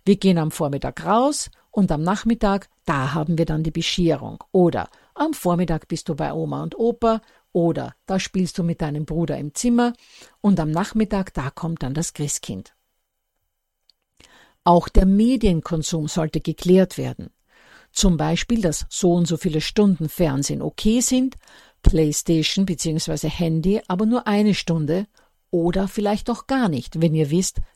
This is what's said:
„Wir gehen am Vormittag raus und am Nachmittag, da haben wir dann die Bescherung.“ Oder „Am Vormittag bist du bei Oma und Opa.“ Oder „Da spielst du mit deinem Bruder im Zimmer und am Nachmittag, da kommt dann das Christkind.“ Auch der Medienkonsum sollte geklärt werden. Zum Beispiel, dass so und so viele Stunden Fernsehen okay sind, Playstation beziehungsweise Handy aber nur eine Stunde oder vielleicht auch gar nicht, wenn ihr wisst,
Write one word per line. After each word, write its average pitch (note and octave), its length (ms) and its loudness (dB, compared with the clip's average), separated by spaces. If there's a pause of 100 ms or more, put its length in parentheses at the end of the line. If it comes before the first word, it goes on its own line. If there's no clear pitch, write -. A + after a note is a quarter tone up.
„Wir G3 100 6
gehen F#3+ 220 4
am D#3 140 0
Vormittag C#3 540 -4
raus A#3+ 460 0 (200)
und F#3+ 200 2
am D3+ 100 -2
Nachmittag, G3 680 0 (160)
da C#3+ 280 -2
haben D#3+ 240 -2
wir E3 80 2
dann D#3 180 -2
die D#3 80 -4
Bescherung.“ D#3 800 -2
Oder E3+ 380 2 (240)
„Am D#4 200 -2
Vormittag E3+ 540 -2
bist - 220 -6
du D#3 60 -4
bei D3 180 -4
Oma D3 300 -6
und D#3+ 160 -10
Opa.“ A3+ 420 0 (300)
Oder E3 440 -2 (100)
„Da F#3+ 140 -2
spielst F#3 380 -4
du F3+ 60 -2
mit E3+ 180 -4
deinem D3+ 240 -4
Bruder D#3 320 -4
im C#3+ 160 -10
Zimmer A#3+ 400 2 (480)
und G3+ 180 4
am D#3 120 0
Nachmittag, G3+ 640 -2
da C3+ 160 -4
kommt E3 340 -6
dann C3 100 -4
das D#3 200 -4
Christkind.“ - 600 -8 (1900)
Auch F3 260 4
der - 160 8
Medienkonsum F#3+ 1000 2
sollte D#3 320 -2
geklärt F3+ 580 2
werden. B2+ 340 -8 (600)
Zum F3+ 260 2
Beispiel, E3+ 440 0
dass E3+ 280 -2
so F3 240 2
und F3 140 2
so E3 100 -2
viele D#3 240 -2
Stunden G3 460 2
Fernsehen C#3+ 540 -2
okay G#3+ 400 0
sind, B3+ 340 0 (480)
Playstation D#3+ 800 2
beziehungsweise D#3+ 640 -4
Handy E3 580 0
aber F#3 180 -2
nur A#3+ 220 0
eine G#3 260 4
Stunde E3 540 -2 (420)
oder F3+ 380 0
vielleicht G3+ 420 -2
auch - 180 -6
gar C4 200 0
nicht, D#3 340 -4
wenn D#3+ 140 4
ihr D3+ 160 2
wisst, F#3 300 0 (140)